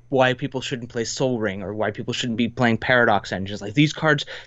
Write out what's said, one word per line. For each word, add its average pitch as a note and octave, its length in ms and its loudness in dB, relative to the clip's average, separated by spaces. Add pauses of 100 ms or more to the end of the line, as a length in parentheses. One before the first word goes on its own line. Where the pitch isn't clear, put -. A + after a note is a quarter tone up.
why B2+ 240 4
people B2+ 260 -6
shouldn't A#2+ 300 -8
play A#2 140 -4
Sol B2+ 340 0
Ring G2+ 240 -2
or F#2+ 100 -6
why G#2+ 200 -2
people A#2 240 -6
shouldn't A#2 220 -2
be A#2 120 2
playing A#2 300 2
Paradox A#2 520 4
Engines. G2 300 -6
Like, G#2 140 -8
these D3 180 4
cards, D3+ 320 2 (220)